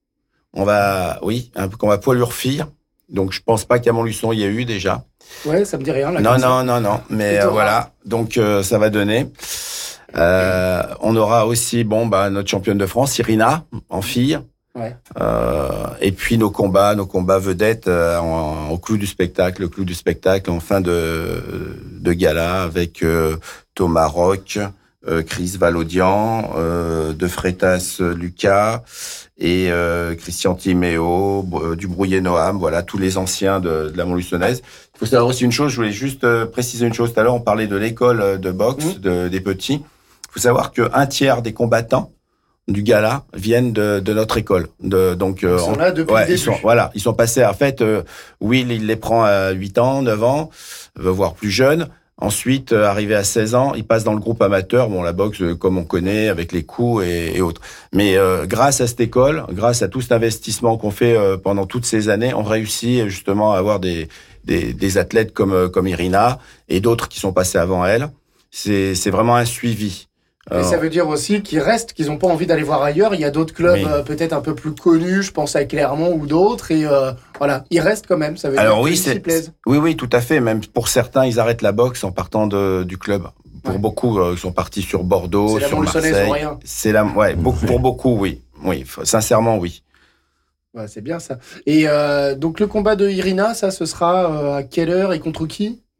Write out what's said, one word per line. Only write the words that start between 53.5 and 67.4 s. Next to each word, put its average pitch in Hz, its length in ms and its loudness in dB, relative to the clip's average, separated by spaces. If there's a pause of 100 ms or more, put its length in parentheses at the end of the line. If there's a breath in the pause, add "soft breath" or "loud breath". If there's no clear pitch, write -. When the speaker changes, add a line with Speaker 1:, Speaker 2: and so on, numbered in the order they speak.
Speaker 1:
ans, 131 220 2
il 110 80 -6
passe 113 180 2
dans 110 100 0
le 104 60 0
groupe 113 240 -2
amateur, 101 460 2
bon, 92 140 -2
la 85 100 -2
boxe, 101 280 -2
euh, 85 140 0
comme 92 240 0
on 85 60 -4
connaît, 98 440 0
avec 82 240 -4
les 85 120 -2
coups 117 420 -2
et, 85 300 -4
et 92 40 0
autres. 85 200 -2 (320 loud breath)
Mais, 98 240 2
euh, 92 280 4
grâce 120 360 2
à 123 80 0
cette 120 120 -6
école, 135 520 2
grâce 113 300 0
à 95 60 0
tout 131 120 -6
cet 120 120 -8
investissement 113 640 0
qu'on 107 120 -4
fait, 117 260 2
euh, 98 200 4
pendant 98 280 -2
toutes 117 220 -6
ces 107 220 0
années, 110 260 0
on 110 80 -2
réussit, 110 600 -2
euh, 107 60 -2
justement 101 440 0
à 95 60 2
avoir 101 200 0
des, 87 300 -4 (360 loud breath)
des, 82 280 -2
des 95 260 0
athlètes 107 340 2
comme, 98 200 0
euh, 92 160 2
comme 92 180 0
Irina 95 540 0 (280 loud breath)
et 95 120 0
d'autres 117 280 0
qui - 120 -14
sont 98 120 -2
passés 92 260 0